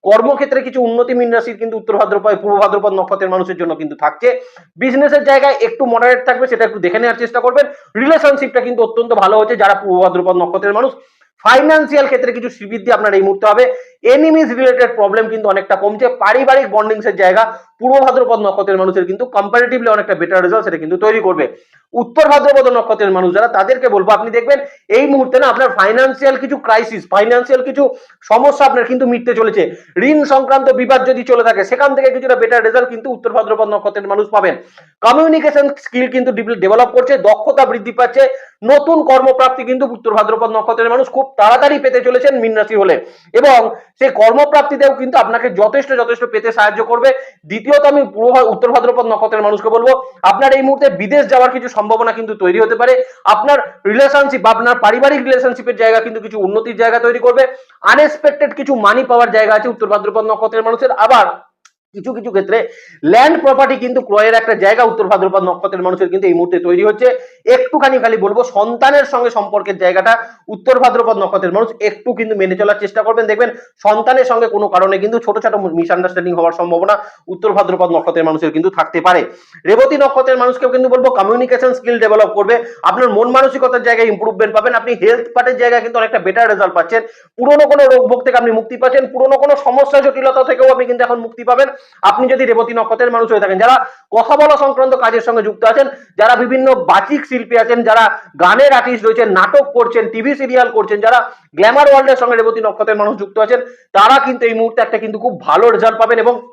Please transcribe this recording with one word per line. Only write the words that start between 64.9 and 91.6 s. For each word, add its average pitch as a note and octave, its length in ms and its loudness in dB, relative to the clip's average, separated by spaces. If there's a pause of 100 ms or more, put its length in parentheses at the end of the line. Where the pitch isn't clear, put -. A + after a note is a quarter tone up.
ভাদ্রপদ F#3+ 360 0
নক্ষত্রের F3+ 400 -4
মানুষের F#3 260 -2
কিন্তু F#3+ 180 -4
এই F3 80 0
মুহূর্তে F3 240 -2
তৈরি F3 260 0
হচ্ছে। G#3+ 220 0 (380)
একটুখানি C4 540 2
খালি A3 180 0
বলবো, G3+ 280 -2
সন্তানের B3 600 0
সঙ্গে A#3+ 260 -2
সম্পর্কের G3+ 480 -4
জায়গাটা F3+ 340 0 (360)
উত্তর B3 300 -2
ভাদ্রপদ A#3+ 400 2
নক্ষত্রের F#3 340 -4
মানুষ A3 160 -2 (120)
একটু G#3 340 -6
কিন্তু A3 220 -6
মেনে F#3+ 200 -2
চলার G#3 240 -2
চেষ্টা G#3 220 -4
করবেন। A3+ 240 -2
দেখবেন, G#3+ 240 -2 (320)
সন্তানের B3 420 0
সঙ্গে A#3 220 0
কোনো G3+ 220 -4
কারণে F#3+ 300 0
কিন্তু A3 200 -4
ছোট A3 200 -4
ছোট - 160 -2
মিসআন্ডারস্ট্যান্ডিং F3+ 800 -4
হওয়ার E3 180 0
সম্ভাবনা F3 420 -2 (320)
উত্তর G3 260 -4
ভাদ্রপদ F3+ 380 0
নক্ষত্রের E3 340 -2
মানুষের D#3 260 -4
কিন্তু E3 200 -2
থাকতে E3 300 -4
পারে। F3+ 200 2 (460)
রেবতী C4 300 2
নক্ষত্রের C4 460 0
মানুষকেও B3+ 260 -2
কিন্তু B3+ 200 0
বলবো, B3+ 220 2
কমিউনিকেশন B3 640 0
স্কিল A#3+ 240 -4
ডেভেলপ G#3+ 400 2
করবে, G#3 160 0 (280)
আপনার A#3 260 0
মন A3 220 0
মানসিকতার C4 520 0
জায়গায় A#3 260 0
ইমপ্রুভমেন্ট G#3 460 -4
পাবেন। G#3+ 200 0
আপনি A3+ 180 -2 (100)
হেলথ A#3 320 0
পার্টের B3 220 0
জায়গায় A#3+ 260 0
কিন্তু A#3 160 -6
অনেকটা A3 200 -2
বেটার G3 340 0
রেজাল্ট F#3+ 220 -2
পাচ্ছেন। E3+ 260 0 (360)
পুরোনো D4 300 4
কোনো C#4+ 200 4
রোগ B3+ 240 4
ভোগ B3 140 0
থেকে B3+ 120 0
আপনি A#3 160 0
মুক্তি A3+ 240 -6
পাচ্ছেন, C4 300 0
পুরোনো C4 320 0
কোনো C#4+ 180 2
সমস্যা C#4 440 2
জটিলতা C4 440 0
থেকেও C4 300 2
আপনি B3+ 120 -2
কিন্তু A#3+ 180 -2
এখন A#3+ 160 -4
মুক্তি A3+ 240 -14
পাবেন। B3 240 2 (340)